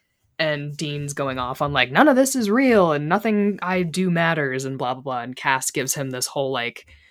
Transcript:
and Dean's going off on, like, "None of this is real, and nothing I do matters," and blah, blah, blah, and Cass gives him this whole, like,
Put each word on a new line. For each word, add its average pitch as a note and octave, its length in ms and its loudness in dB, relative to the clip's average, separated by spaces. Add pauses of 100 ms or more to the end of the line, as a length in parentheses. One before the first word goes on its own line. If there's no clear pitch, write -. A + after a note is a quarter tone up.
(380)
and D3 380 -2
Dean's D3 360 -6
going C3+ 260 -4
off B2+ 220 -4
on, D3 120 -2
like, B2+ 180 4
"None G3 180 6
of C4 80 6
this C4+ 200 2
is A3 120 0
real, G#3+ 440 6
and D3 160 0
nothing G#3 520 0
I F3+ 220 -2
do F3+ 280 -2
matters," D#3 540 0
and C3+ 140 -6
blah, C3 160 -2
blah, C3 80 -16
blah, B2+ 200 -6
and B2 140 -10
Cass C3+ 360 -2
gives C3+ 220 -4
him C3+ 160 -6
this B2+ 180 -6
whole, C3+ 240 -4
like, A#2+ 340 -6 (240)